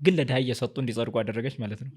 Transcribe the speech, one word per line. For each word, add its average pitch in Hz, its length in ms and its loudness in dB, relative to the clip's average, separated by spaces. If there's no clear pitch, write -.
ግን 185 140 6
ለድሃ 131 220 2
እየሰጡ 123 400 0
እንዲጸድቁ 117 400 -2
አደረገች 113 400 -2
ማለት 107 240 -6
ነው 131 160 -10